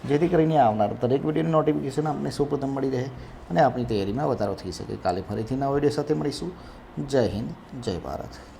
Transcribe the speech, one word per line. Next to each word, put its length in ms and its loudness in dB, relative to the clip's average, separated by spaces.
જેથી 200 4
કરીને 280 4
આવનાર 380 4
દરેક 300 2
વીડિયોની 260 0
નોટિફિકેશન 580 2
આપને 220 -2
સૌપ્રથમ 380 -2
મળી 220 -2
રહે 140 -2
અને 100 2
આપણી 240 4
તૈયારીમાં 440 0
વધારો 260 0
થઈ 180 -8
શકે. 240 -8
કાલે 320 -2
ફરીથી 280 -4
નવા 140 0
વીડિયો 220 4
સાથે 220 0
મળીશું. 380 -4
જય 200 4
હિન્દ, 220 -4
જય 160 -4
ભારત. 500 -10